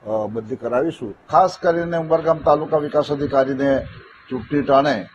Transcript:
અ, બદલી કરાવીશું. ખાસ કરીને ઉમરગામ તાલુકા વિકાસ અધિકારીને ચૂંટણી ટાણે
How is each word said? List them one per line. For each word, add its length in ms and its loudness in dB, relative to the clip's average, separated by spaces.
અ, 200 -2
બદલી 300 -6
કરાવીશું. 580 -4
ખાસ 280 4
કરીને 380 -2
ઉમરગામ 420 0
તાલુકા 380 2
વિકાસ 360 0
અધિકારીને 760 0
ચૂંટણી 320 -4
ટાણે 520 2